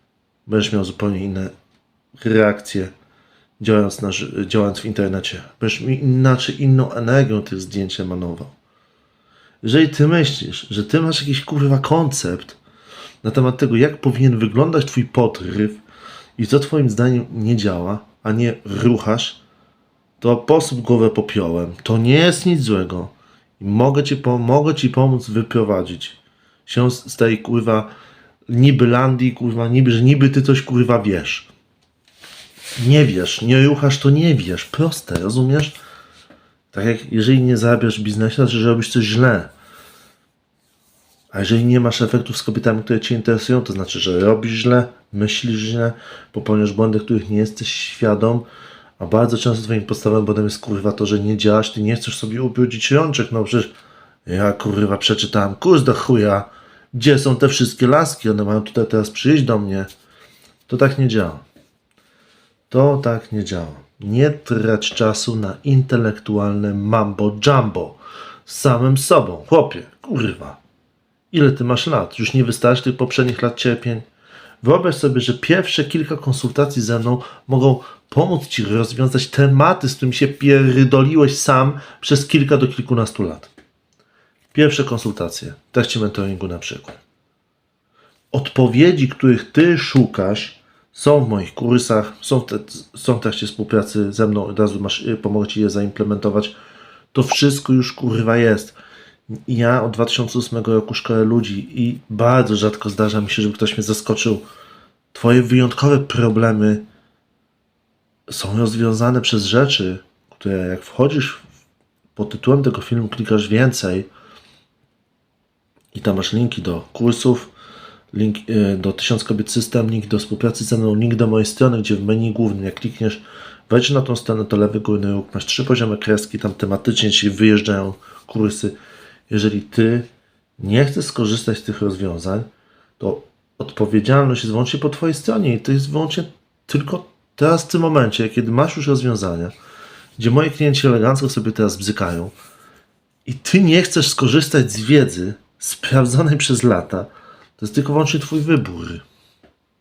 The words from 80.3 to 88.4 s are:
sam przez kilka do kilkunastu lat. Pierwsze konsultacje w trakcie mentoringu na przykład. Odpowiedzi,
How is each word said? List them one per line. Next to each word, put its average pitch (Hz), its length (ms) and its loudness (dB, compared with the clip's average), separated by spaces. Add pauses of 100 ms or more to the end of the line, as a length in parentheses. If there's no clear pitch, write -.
sam 139 420 2 (220)
przez 139 260 0
kilka 143 300 2
do 127 100 2
kilkunastu 120 560 -4
lat. 80 260 -8 (1040)
Pierwsze 147 300 4
konsultacje - 720 -8 (160)
w - 20 -20
trakcie - 280 0
mentoringu 98 480 -4
na 87 120 -10
przykład. - 380 -14 (1300)
Odpowiedzi, 135 760 2